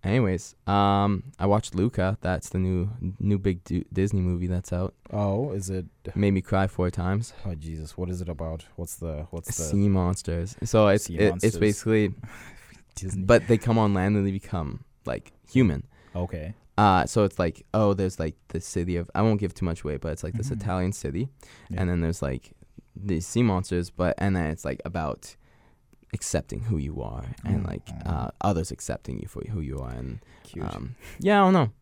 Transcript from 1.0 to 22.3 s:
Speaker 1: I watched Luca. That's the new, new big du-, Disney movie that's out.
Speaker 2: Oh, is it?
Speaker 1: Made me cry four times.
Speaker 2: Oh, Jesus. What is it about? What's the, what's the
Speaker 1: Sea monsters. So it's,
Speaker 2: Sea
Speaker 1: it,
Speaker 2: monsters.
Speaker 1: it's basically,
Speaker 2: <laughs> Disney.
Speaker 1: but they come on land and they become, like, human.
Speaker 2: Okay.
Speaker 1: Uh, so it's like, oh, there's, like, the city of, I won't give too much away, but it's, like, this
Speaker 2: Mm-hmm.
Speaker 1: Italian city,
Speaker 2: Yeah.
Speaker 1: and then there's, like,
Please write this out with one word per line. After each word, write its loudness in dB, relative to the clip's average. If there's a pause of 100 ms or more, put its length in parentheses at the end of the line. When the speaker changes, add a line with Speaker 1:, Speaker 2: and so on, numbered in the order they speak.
Speaker 1:
I -2
watched 2
Luca. 0
That's -2
the -4
new, 0 (300)
new 2
big 0
du-, -2
Disney 0
movie 0
that's -2
out. -4 (180)
Speaker 2:
Oh, -2
is -6
it? -4 (300)
Speaker 1:
Made 4
me 4
cry 0
four 0
times. -2 (100)
Speaker 2:
Oh, -6
Jesus. -10
What -4
is -6
it -6
about? -8 (120)
What's -10
the, -8
what's -10 (100)
the -4
Speaker 1:
Sea 4
monsters. 0
So 6
it's, 4
Speaker 2:
Sea -8
Speaker 1:
it, 6
Speaker 2:
monsters. 2
Speaker 1:
it's -6
basically, 4 (400)
Speaker 2:
<laughs> -20
Disney. -6
Speaker 1:
but 6
they 6
come 2
on 4
land 2
and 2
they 0
become, -6 (200)
like, -6 (180)
human. 4 (300)
Speaker 2:
Okay. -6 (240)
Speaker 1:
Uh, 6
so 2
it's -2
like, -2
oh, 4
there's, -2
like, -4 (120)
the -4
city -2
of, -6
I 0
won't 4
give -2
too -4
much -4
away, -4
but -6
it's, -8
like, -6
this -4
Speaker 2:
Mm-hmm. -6
Speaker 1:
Italian -2
city, -4 (400)
Speaker 2:
Yeah. -4
Speaker 1:
and 2
then 2
there's, 0
like, -6 (440)